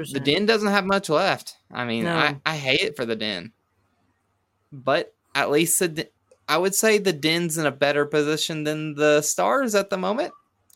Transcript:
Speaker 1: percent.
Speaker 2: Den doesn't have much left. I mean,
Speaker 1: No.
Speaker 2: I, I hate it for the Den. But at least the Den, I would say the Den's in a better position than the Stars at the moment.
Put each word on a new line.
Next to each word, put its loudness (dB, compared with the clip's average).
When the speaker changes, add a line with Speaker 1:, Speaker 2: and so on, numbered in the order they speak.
Speaker 1:
percent. -6
Speaker 2:
Den 2
doesn't 2
have 2
much 0
left. 0
I -6
mean, -2
Speaker 1:
No. -2
Speaker 2:
I, 0
I -2
hate 0
it -4
for -4
the -2
Den. -6
But -2
at 2
least 2
the 2
Den, -8
I 4
would 0
say 4
the 0
Den's -2
in 0
a 2
better 0
position -2
than -4
the 4
Stars 0
at 0
the -2
moment. -4